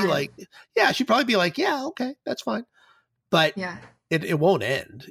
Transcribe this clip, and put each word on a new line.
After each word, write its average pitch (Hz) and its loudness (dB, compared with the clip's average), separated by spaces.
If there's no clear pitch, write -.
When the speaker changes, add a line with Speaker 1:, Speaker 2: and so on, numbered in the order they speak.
Speaker 1:
fine. 190 2
Speaker 2:
like, 143 -2
yeah, 427 4
she'd - -2
probably 247 4
be 226 2
like, 175 2
"Yeah, 294 -2
okay, 269 -6
that's - -6
fine." 226 -6
But 160 2
Speaker 1:
Yeah. 180 -8
Speaker 2:
it, 165 -2
it 170 0
won't 160 4
end. 123 -6